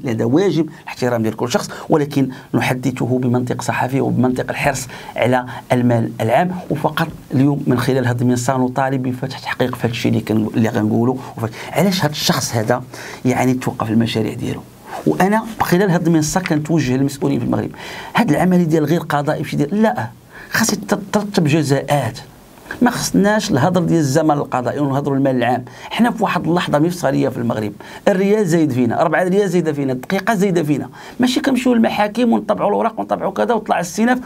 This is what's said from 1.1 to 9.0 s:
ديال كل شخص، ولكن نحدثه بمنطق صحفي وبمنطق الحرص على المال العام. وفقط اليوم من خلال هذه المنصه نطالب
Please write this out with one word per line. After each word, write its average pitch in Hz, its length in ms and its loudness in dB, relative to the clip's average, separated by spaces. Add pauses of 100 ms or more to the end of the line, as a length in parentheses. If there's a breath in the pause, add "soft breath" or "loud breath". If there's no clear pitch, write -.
ديال 110 120 -2
كل 120 160 -4
شخص، - 180 -2 (200 loud breath)
ولكن 147 400 2 (240 loud breath)
نحدثه 127 680 -2
بمنطق 123 420 0
صحفي 127 400 -2
وبمنطق 123 480 2
الحرص 143 380 -2 (280 loud breath)
على 123 300 2 (260 loud breath)
المال 120 400 2 (100)
العام. 139 300 2 (180)
وفقط 156 380 -2 (260)
اليوم 143 340 2
من 123 120 2
خلال 127 280 0
هذه 120 140 0
المنصه 123 360 2
نطالب 131 460 0